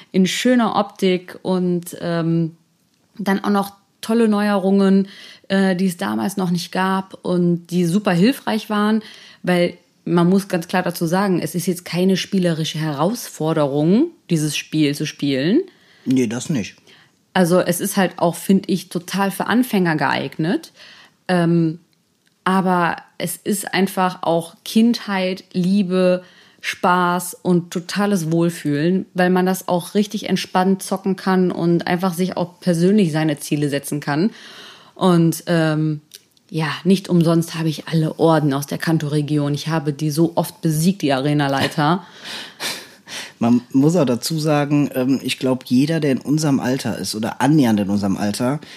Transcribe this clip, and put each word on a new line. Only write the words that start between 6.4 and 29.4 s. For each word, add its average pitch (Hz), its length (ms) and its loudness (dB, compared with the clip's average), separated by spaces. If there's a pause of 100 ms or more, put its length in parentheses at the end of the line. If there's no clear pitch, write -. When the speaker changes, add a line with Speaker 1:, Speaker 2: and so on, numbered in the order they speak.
Speaker 1:
nicht 170 200 -4
gab 190 540 -2
und 175 420 0
die 175 180 0
super 196 280 0
hilfreich 214 560 0
waren, 214 340 0 (400)
weil 175 340 0 (280)
man 170 220 2
muss 190 220 2
ganz 165 180 -4
klar 185 160 -2
dazu 175 220 -4
sagen, 185 340 0
es - 160 -6
ist 165 100 -4
jetzt 175 200 -4
keine 185 320 2
spielerische 165 600 -2
Herausforderung, 156 1300 0 (220)
dieses 151 280 0
Spiel 147 380 0
zu 156 100 -6
spielen. 147 560 0 (420)
Speaker 2:
Nee, 127 240 2
das 117 220 -6
nicht. 120 260 -4 (580)
Speaker 1:
Also 180 280 4
es - 180 -2
ist 196 160 -6
halt 185 220 0
auch, 170 180 0
find 190 340 2
ich, - 200 -4
total 190 420 -4
für - 160 -6
Anfänger 196 480 0
geeignet. 139 800 -2 (560)
Ähm, 170 500 2 (640)
aber 180 540 2 (200)
es - 200 -8
ist - 360 -6
einfach 185 500 0
auch 165 320 -2 (100)
Kindheit, 202 880 0
Liebe, 185 720 2 (340)
Spaß 180 840 0
und 175 300 0
totales 185 580 -2
Wohlfühlen, 170 840 0
weil 180 160 2
man 185 160 2